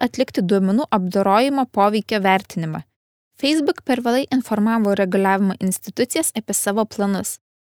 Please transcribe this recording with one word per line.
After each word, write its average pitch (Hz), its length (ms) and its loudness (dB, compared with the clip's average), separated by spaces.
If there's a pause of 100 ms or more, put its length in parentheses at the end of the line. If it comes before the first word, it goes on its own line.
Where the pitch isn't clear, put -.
atlikti 247 400 -2
duomenų 196 480 2
apdorojimo 208 800 2
poveikio 208 480 0
vertinimą. 180 640 -2 (560)
Facebook 302 480 0
per 247 160 0
vėlai 247 320 0
informavo 220 640 0
reguliavimo 196 640 2
institucijas 233 720 -4
apie 214 240 -6
savo 214 260 0
planus. 202 540 -4 (360)